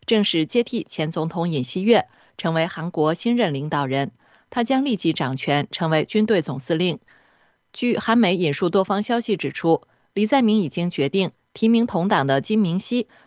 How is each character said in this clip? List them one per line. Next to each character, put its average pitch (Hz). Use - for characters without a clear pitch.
正 214
式 160
接 233
替 233
前 160
总 160
统 165
尹 147
锡 180
悦， 214
成 165
为 160
韩 175
国 156
新 233
任 202
领 139
导 147
人。 135
他 247
将 262
立 269
即 165
掌 135
权， 143
成 160
为 156
军 214
队 214
总 135
司 160
令。 170
据 240
韩 226
媒 190
引 170
述 170
多 190
方 202
消 233
息 226
指 143
出， 165
李 214
在 269
明 220
已 165
经 175
决 139
定 185
提 -
名 233
同 175
党 165
的 135
金 214
明 175
熙 240